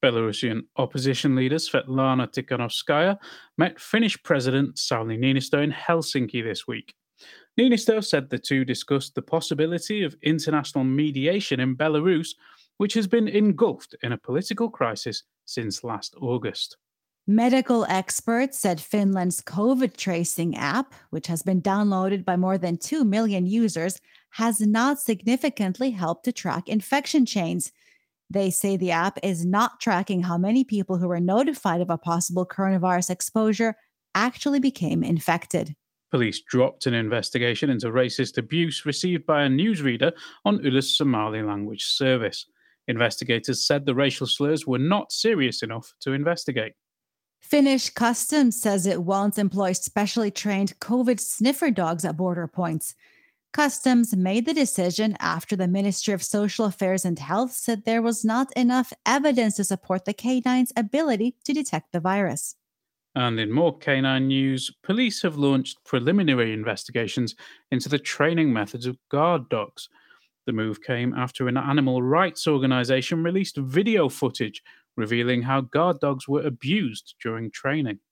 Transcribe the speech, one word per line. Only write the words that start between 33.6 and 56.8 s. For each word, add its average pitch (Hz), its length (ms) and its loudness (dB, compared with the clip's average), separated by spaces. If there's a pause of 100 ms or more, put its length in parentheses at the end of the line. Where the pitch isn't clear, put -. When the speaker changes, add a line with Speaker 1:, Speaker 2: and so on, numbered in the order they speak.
Speaker 2:
actually 254 460 0
became 180 420 0
infected. 165 720 -2 (380)
Speaker 1:
Police 120 280 0
dropped - 460 0
an 123 80 0
investigation 117 760 0
into 120 180 0
racist 123 500 0
abuse 151 480 -2
received 160 400 -2
by 151 160 2
a 139 60 2
newsreader 143 640 2 (320)
on 208 200 2
Yle's 135 320 2
Somali 110 460 0
language 104 420 -6
service. 127 640 0 (400)
Investigators 117 800 -2
said 143 180 2
the 139 100 0
racial 135 340 0
slurs 147 360 0
were 127 140 0
not 175 320 0
serious 151 520 0
enough 113 380 -10
to 135 120 -4
investigate. 139 640 -2 (640)
Speaker 2:
Finnish 277 500 2
Customs 240 720 2
says 196 260 0
it 180 160 0
won't 196 360 0
employ 190 340 0
specially 208 600 -2
trained 196 480 -2
covid 240 400 2
sniffer 269 500 0
dogs 170 340 0
at 160 120 -2
border 175 320 -2
points. - 480 -4 (560)
Customs 254 600 2
made 196 320 2
the 320 80 0
decision 208 640 0
after 165 380 -2
the 180 120 2
Ministry 196 440 0
of 196 100 -2
Social 208 440 0
Affairs 190 380 0